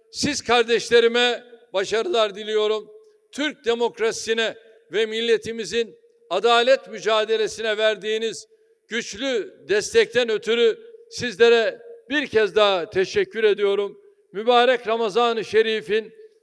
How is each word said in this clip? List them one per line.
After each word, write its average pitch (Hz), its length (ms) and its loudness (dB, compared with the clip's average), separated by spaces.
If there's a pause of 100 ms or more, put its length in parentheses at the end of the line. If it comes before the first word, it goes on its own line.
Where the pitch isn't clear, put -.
(100)
siz - 320 -4
kardeşlerime 233 1000 2 (280)
başarılar 214 640 -2
diliyorum. 214 600 -2 (380)
Türk 277 320 -6
demokrasisine 226 880 -2 (380)
ve 214 140 0
milletimizin 220 920 -4 (340)
adalet 233 580 2
mücadelesine 214 920 -2
verdiğiniz 220 680 -2 (420)
güçlü 226 680 -4 (140)
destekten 226 600 2
ötürü 220 500 0 (320)
sizlere 226 680 2 (320)
bir 277 160 -2
kez 208 300 0
daha 196 340 2
teşekkür 190 540 -2
ediyorum. 202 560 0 (320)
Mübarek 240 540 2
Ramazan-ı 226 580 0
Şerif'in 220 680 0 (280)